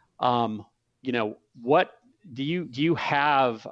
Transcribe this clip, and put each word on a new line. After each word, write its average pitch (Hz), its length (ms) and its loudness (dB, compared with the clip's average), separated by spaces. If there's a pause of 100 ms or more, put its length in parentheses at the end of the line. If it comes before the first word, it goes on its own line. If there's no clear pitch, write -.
(200)
um, 117 460 0 (360)
you 131 100 -4
know, 110 260 -2 (240)
what 151 300 2 (420)
do 131 100 -8
you, 170 220 -2
do 127 160 -8
you 160 140 2
have 139 760 0